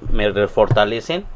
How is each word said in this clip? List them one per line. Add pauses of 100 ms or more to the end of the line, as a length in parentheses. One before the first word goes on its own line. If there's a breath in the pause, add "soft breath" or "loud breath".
(100)
me
refortalecen, (120)